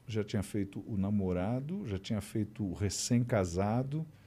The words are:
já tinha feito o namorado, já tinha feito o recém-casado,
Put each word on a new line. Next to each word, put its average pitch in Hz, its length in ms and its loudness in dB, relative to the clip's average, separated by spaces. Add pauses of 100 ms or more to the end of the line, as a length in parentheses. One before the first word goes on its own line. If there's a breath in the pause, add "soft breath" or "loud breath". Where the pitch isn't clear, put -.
já 107 160 0
tinha 101 200 0
feito 98 440 -4
o 110 100 -2
namorado, 104 880 0
já 98 100 -2
tinha 104 240 -2
feito 107 420 -4
o 90 100 0
recém-casado, 113 1300 2 (220 soft breath)